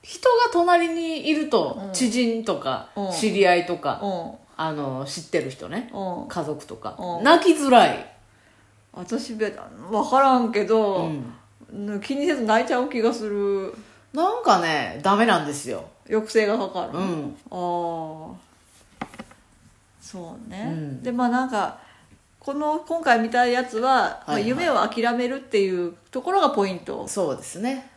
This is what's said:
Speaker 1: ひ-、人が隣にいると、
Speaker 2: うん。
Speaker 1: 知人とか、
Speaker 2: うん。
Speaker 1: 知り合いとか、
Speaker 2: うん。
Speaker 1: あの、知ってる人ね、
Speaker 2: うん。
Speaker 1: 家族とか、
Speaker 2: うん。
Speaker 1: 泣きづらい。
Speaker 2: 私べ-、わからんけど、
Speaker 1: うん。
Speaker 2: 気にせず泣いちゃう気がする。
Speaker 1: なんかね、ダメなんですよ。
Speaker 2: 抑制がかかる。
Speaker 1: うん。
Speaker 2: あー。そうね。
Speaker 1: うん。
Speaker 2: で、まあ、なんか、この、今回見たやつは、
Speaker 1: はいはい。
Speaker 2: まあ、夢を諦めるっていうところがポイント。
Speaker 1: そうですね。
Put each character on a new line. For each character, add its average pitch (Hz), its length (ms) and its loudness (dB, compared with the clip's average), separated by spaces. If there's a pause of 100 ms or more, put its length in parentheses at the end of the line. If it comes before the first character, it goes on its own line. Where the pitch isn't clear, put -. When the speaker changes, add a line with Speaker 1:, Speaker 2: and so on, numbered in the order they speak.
Speaker 1:
ひ-、 - 180 -16
人 508 100 4
が 480 60 6 (160)
隣 339 380 4
に 330 400 -4
い 311 40 2
る 302 160 -2
と、 160 380 0
Speaker 2:
う - 20 -10
ん。 190 40 -10
Speaker 1:
知 240 180 0
人 226 320 0
と 214 160 -2
か、 - 380 -6
Speaker 2:
う 202 100 -4
ん。 185 60 -4
Speaker 1:
知 202 180 0
り 190 160 4
合 180 80 8
い 175 100 2
と 175 120 -4
か、 135 260 -4
Speaker 2:
う 202 60 -2
ん。 170 220 -6 (260)
Speaker 1:
あ 156 160 -4
の、 139 340 -6
知 160 140 -10
っ - 60 -16
て 165 120 0
る 135 100 -4
人 - 200 -14
ね、 220 240 -8
Speaker 2:
う 185 320 -8
ん。 - 20 -16
Speaker 1:
家 165 160 -6
族 147 220 -8
と - 100 -14
か、 - 240 -12
Speaker 2:
う 175 220 -6
ん。 - 20 -2
Speaker 1:
泣 330 320 8
き - 20 -4
づ 277 120 0
ら 214 180 10
い。 - 260 -6 (760)
Speaker 2:
私 220 440 -8
べ-、 214 180 -4 (360)
わ 208 160 0
か 262 140 4
ら 262 180 6
ん 233 140 2
け 202 140 2
ど、 196 440 4 (640)
Speaker 1:
う 202 240 -6
ん。 202 60 -6
Speaker 2:
気 277 160 -6
に 294 100 0
せ 320 80 2
ず 247 80 -2
泣 220 220 4
い - 20 -10
ち - 60 0
ゃ 247 80 2
う 285 80 -2
気 240 120 -2
が 233 120 4
す 226 100 -6
る。 202 500 -2 (380)
Speaker 1:
な 392 300 0
ん - 20 -10
か 190 160 6
ね、 143 420 -2
ダ 196 140 4
メ 226 100 6
な 190 140 4
ん 147 80 -4
で 143 60 -6
す 135 160 -8
よ。 90 160 -6 (220)
Speaker 2:
抑 214 200 -2
制 214 200 2
が 214 100 0
か 190 120 -4
か 185 220 -6
る。 156 60 -6
Speaker 1:
う 185 60 -4
ん。 151 340 -6 (140)
Speaker 2:
あ - 40 -14
ー。 165 800 -6 (1700)
そ 170 340 -14 (120)
う - 20 -16
ね。 175 220 -8
Speaker 1:
う 165 40 -6
ん。 143 280 -8
Speaker 2:
で、 247 80 -4
ま 247 140 0
あ、 233 40 2
な 254 160 2
ん 262 40 -8
か、 202 280 -2 (600)
こ 277 160 -8
の、 302 240 -2
今 320 240 -4
回 240 160 4
見 226 100 -2
た 247 160 4
や 247 180 0
つ 233 140 -8
は、 254 140 2
Speaker 1:
は 254 80 4
い - 20 4
は 170 120 0
い。 - 140 -14
Speaker 2:
ま - 60 -2
あ、 202 60 0
夢 262 320 0
を 220 160 2
諦 240 280 0
め 247 120 -2
る 262 80 -2
っ 269 60 -8
て 202 200 0
い 180 260 0
う 175 60 -8 (160)
と 254 140 -6
こ 359 80 -2
ろ 392 100 4
が 285 80 4
ポ 202 160 2
イ 190 80 -6
ン 170 60 -8
ト。 - 280 -10
Speaker 1:
そ 175 260 -2
う - 40 -6
で - 60 -16
す - 160 -14
ね。 254 380 -6